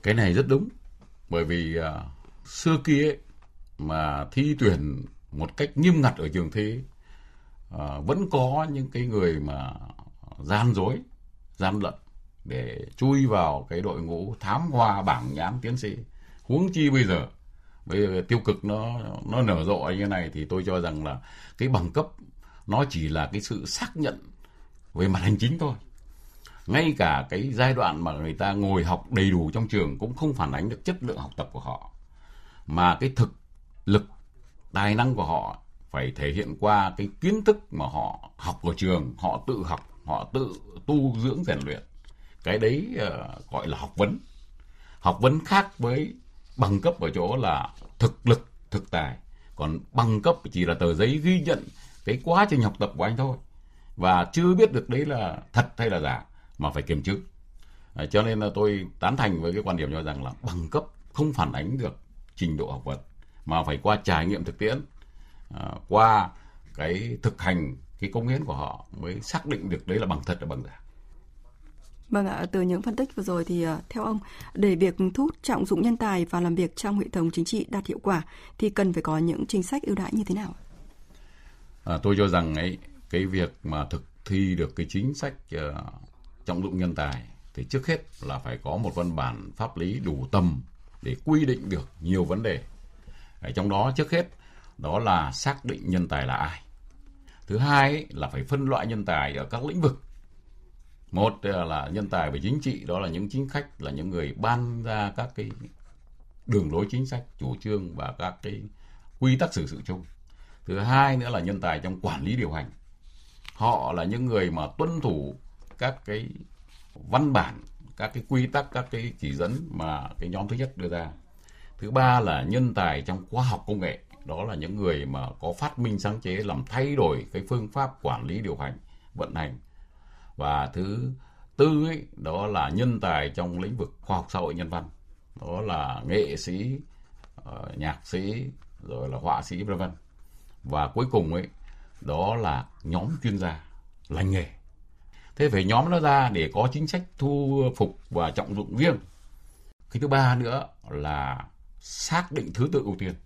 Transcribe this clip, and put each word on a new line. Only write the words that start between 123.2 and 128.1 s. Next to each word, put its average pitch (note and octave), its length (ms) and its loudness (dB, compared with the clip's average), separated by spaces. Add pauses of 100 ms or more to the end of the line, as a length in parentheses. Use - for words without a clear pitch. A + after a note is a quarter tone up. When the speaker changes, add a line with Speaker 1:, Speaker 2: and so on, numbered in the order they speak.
Speaker 1:
khoa B2 120 0
học A#2+ 240 0
công G#2 120 -2
nghệ, D#2+ 200 -4 (260)
đó D#2+ 180 -6
là G#2+ 120 -4
những E2 200 -6
người E2+ 300 0
mà C2+ 240 -6 (100)
có E2+ 200 -4
phát D3 200 -4
minh A2 200 0
sáng G#2+ 220 -4
chế F#2 140 -4
làm F#2+ 340 -4
thay C3+ 260 0
đổi D#2+ 380 2
cái F#2 160 -6
phương A#2 180 -2
pháp C3+ 240 -2 (100)
quản A#2 240 -2